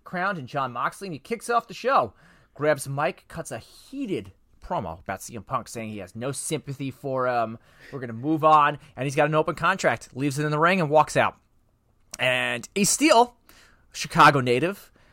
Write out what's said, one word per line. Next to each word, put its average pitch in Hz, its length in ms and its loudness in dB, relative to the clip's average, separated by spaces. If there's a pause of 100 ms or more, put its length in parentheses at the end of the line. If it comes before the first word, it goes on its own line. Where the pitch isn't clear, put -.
crowned 180 360 -4
in 123 80 -10
Jon 135 240 -4
Moxley, 143 360 -6
and 175 60 -8
he 131 60 -10
kicks - 300 -8
off 233 180 0
the 190 60 -16
show. 226 400 0 (400)
Grabs 143 340 0
Mike, 143 400 -4
cuts - 240 -14
a 113 80 -8
heated 180 720 -10 (320)
promo 95 360 -6
about - 220 -10
C 117 140 -16
M 98 80 -14
Punk, 123 240 -6
saying 113 220 -10
he 107 80 -12
has 92 180 -14
no 123 160 -6
sympathy 139 580 -8
for 131 380 -4
him. 117 300 -2 (340)
We're 139 80 -10
gonna 120 140 -10
move 147 320 -2
on, 147 340 6 (160)
and 127 100 -6
he's 139 100 -4
got 147 120 4
an 151 80 0
open 156 200 0
contract. 170 600 -2
Leaves 135 240 -2
it 151 60 -2
in 151 60 -2
the 151 80 0
ring 180 200 4
and 156 100 0
walks 151 280 4
out. 110 200 2 (800)
And 123 580 -2
Ace 202 140 2
Steel, 254 460 4 (560)
Chicago 147 480 6
native, 127 520 0 (220)